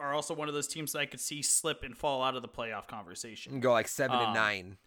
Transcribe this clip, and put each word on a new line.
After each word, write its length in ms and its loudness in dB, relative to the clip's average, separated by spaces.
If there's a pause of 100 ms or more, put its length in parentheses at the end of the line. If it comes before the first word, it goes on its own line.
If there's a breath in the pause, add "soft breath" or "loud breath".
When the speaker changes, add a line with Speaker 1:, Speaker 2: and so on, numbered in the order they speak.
Speaker 1:
are 140 -2
also 200 0
one 140 -4
of 60 -2
those 140 -2
teams 240 -6
that 80 -4
I 60 0
could 140 -8
see 220 -6
slip 420 2
and 120 -10
fall 260 0
out 140 2
of 60 -6
the 60 -8
playoff 400 -6
conversation. 680 -12
Speaker 2:
And 80 -4
go, 100 8
like, 160 6
seven 300 2
and 100 4
Speaker 1:
Um, 60 2
Speaker 2:
nine. 520 2